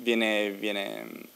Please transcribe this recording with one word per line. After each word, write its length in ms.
viene, 440
viene 840